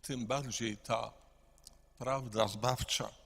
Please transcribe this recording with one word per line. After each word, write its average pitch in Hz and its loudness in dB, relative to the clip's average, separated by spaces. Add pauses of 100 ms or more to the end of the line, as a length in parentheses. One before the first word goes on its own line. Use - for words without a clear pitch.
tym 123 -4
bardziej 113 -2
ta 110 -2 (840)
prawda 120 2
zbawcza 117 0 (160)